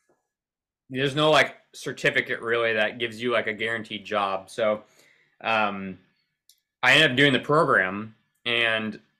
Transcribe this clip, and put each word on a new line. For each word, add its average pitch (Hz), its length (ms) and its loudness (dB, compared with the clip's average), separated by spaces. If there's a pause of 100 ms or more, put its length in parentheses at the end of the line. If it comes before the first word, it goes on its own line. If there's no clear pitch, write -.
(920)
there's 131 260 -4
no, 156 140 4
like, 139 260 4 (160)
certificate - 680 -4
really 117 340 0
that 107 240 0
gives 110 240 -6
you, 123 100 -2
like, 110 140 0
a 110 60 -4
guaranteed 110 520 -8
job. 98 460 -4
So, 107 320 -2 (600)
um, 98 560 -4 (840)
I 127 120 4
ended 151 180 4
up 127 40 -6
doing 139 160 6
the 120 80 2
program, 110 760 0 (320)
and 113 540 -2 (200)